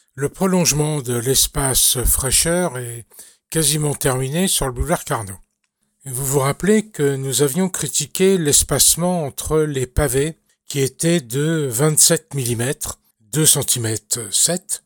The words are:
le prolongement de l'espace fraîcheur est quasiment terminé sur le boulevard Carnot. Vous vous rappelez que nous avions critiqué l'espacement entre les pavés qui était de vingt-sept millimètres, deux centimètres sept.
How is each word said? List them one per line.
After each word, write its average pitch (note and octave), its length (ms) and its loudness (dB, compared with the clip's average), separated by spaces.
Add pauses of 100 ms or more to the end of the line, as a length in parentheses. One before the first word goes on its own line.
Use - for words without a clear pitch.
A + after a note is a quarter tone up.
(160)
le C#3 120 -2
prolongement D3+ 720 0
de B2 140 -4
l'espace B2+ 880 0
fraîcheur D#3+ 760 0
est A#2 280 -10 (440)
quasiment D3+ 440 0
terminé C3+ 560 0
sur - 160 0
le B2+ 80 -4
boulevard C3+ 320 -2
Carnot. G#2 320 -6 (680)
Vous C3+ 220 -8
vous C3+ 140 0
rappelez G3+ 500 2
que C#3 260 0
nous C3+ 260 -2
avions D3 280 2
critiqué F#3+ 680 0
l'espacement D#3+ 880 2
entre D3 360 -2
les C#3+ 280 -2
pavés C#3+ 520 0 (280)
qui C#3 140 -4
était E3 400 0
de C#3+ 500 -2
vingt-sept D3+ 640 2
millimètres, A#2+ 680 -4 (220)
deux B2+ 240 -2
centimètres A#2+ 720 0 (100)
sept. - 560 -2